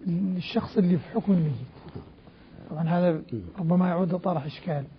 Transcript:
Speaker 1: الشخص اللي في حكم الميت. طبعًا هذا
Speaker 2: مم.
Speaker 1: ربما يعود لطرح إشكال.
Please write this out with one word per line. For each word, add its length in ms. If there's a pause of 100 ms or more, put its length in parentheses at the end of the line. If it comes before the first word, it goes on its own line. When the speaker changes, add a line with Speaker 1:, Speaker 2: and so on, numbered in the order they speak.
Speaker 1:
الشخص 680
اللي 200
في 60
حكم 280
الميت. 200 (1160)
طبعًا 180
هذا 240
Speaker 2:
مم. 280 (180)
Speaker 1:
ربما 300
يعود 260
لطرح 300
إشكال. 400 (140)